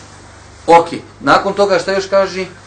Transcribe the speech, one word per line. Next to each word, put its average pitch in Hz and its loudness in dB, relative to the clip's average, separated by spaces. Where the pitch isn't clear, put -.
Ok, 165 4
nakon 185 0
toga 196 0
šta 190 -4
još 196 -4
kaže? 190 -2